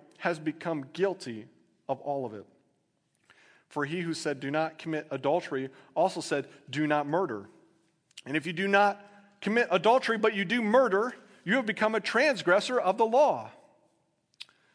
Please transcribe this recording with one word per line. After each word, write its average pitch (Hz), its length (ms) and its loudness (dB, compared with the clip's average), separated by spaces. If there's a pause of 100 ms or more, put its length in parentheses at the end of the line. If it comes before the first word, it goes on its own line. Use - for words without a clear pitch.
(200)
has 175 180 -2
become 151 560 -6
guilty 151 540 -4 (420)
of 131 120 -2
all 143 220 -4
of 107 120 -8
it. 98 100 -16 (1200)
For 147 140 -4
he 165 180 -4
who 165 120 -4
said, 147 260 -6
'Do 139 120 -6
not 156 260 -2
commit 156 320 -6
adultery,' 139 640 -2 (240)
also 180 260 0
said, 143 260 -2 (220)
'Do 143 160 -2
not 147 220 2
murder.' 143 420 -4 (800)
And 139 100 -2
if 143 80 -4
you 180 80 -6
do 190 140 -2
not 202 360 2 (380)
commit 226 300 0
adultery, 226 480 4
but 214 160 2
you 196 100 -2
do 226 160 0
murder, 220 540 4 (300)
you 190 100 2
have 262 100 0
become 214 300 0
a 214 40 2
transgressor 220 800 2
of 208 180 2
the 233 80 4
law. 220 460 2 (1200)